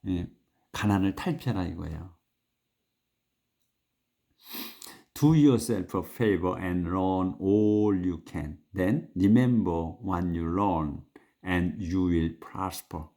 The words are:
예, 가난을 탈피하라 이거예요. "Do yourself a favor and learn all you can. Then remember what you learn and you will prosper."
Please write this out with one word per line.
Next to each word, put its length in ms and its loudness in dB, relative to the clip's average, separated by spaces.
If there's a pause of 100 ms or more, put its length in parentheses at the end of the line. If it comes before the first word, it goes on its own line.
예, 200 -4 (440)
가난을 420 0
탈피하라 520 -4
이거예요. 480 -10 (3000)
"Do 160 4
yourself 680 4
a 80 -2
favor 560 0
and 280 -2
learn 520 0
all 560 2
you 320 -4
can. 300 -8 (160)
Then 420 0
remember 880 2
what 220 -2
you 180 -2
learn 580 -2 (420)
and 380 -2
you 260 0
will 320 0
prosper." 680 -10 (100)